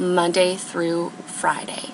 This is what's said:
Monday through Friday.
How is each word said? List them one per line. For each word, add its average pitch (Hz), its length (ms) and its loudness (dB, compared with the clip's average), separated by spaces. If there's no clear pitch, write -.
Monday 180 560 4
through 170 540 -2
Friday. - 680 -4